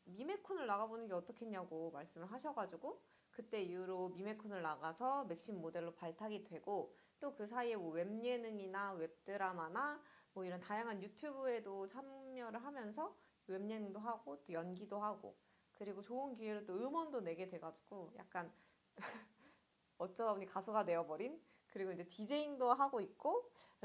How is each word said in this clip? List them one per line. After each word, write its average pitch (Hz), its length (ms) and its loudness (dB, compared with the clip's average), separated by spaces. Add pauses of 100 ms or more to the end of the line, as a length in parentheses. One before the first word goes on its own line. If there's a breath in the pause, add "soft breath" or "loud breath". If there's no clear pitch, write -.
미메콘을 311 600 -2
나가보는 220 400 2
게 196 80 0
어떻겠냐"고 180 800 -2
말씀을 165 380 -8
하셔가지고, 254 720 -2 (280 loud breath)
그때 220 320 -2
이후로 180 480 0
미메콘을 202 520 -2
나가서 165 640 2
맥심 180 360 -2
모델로 170 340 -2
발탁이 202 500 -4
되고, 190 500 -2 (260 loud breath)
또 285 140 -2
그 208 120 -4
사이에 233 300 2
뭐 170 160 0
웹예능이나 202 1000 2
웹드라마나 190 1080 0 (340 loud breath)
뭐 190 100 -2
이런 180 160 -2
다양한 208 420 0
유튜브에도 220 840 -2
참여를 254 760 -6
하면서 277 540 -4 (300 loud breath)
웹예능도 202 540 -2
하고 233 440 -4
또 - 80 -10
연기도 185 480 0
하고, 208 360 0 (380 soft breath)
그리고 202 280 -4
좋은 247 320 -2
기회로 214 320 -2
또 185 80 0
음원도 269 480 2
내게 175 260 -2
돼가지고 165 680 -8
약간 180 340 -4 (440 loud breath)
<laughs> - 1040 -12
어쩌다 190 360 4
보니 196 120 -2
가수가 202 380 4
되어버린, 170 560 2 (280 loud breath)
그리고 190 240 0
이제 175 140 -4
디제잉도 262 680 4
하고 269 260 6
있고 392 500 2 (340 loud breath)